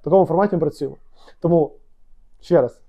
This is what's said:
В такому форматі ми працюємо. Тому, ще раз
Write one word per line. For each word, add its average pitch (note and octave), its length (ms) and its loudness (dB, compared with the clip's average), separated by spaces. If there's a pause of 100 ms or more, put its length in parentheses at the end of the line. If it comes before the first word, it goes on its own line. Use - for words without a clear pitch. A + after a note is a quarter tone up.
В - 40 -20
такому F3+ 220 2
форматі F#3 300 -2
ми E3 40 -2
працюємо. D3 360 -6 (440)
Тому, E3 320 0 (680)
ще D#3 220 0
раз - 260 -6